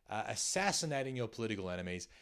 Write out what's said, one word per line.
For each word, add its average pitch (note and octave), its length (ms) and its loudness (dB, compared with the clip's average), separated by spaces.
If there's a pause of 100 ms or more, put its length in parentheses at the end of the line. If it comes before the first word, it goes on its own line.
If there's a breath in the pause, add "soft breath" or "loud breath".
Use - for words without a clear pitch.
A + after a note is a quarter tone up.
uh, G#2+ 180 0
assassinating C#3+ 880 2
your A#2+ 120 0
political G#2+ 420 -2
enemies. F2+ 380 -2 (140 loud breath)